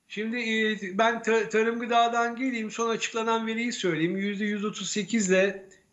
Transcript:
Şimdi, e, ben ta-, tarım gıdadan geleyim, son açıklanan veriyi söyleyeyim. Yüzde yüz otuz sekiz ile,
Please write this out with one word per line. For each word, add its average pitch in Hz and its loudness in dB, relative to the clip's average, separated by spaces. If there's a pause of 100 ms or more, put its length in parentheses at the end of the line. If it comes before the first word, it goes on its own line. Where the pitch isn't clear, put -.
Şimdi, 226 -6
e, 220 0
ben 226 2
ta-, 220 2
tarım 233 2
gıdadan 233 2
geleyim, 233 -4
son 233 -2
açıklanan 226 0
veriyi 226 -2
söyleyeyim. 175 0
Yüzde 202 -2
yüz 208 -2
otuz 196 -6
sekiz 208 0
ile, 190 2 (280)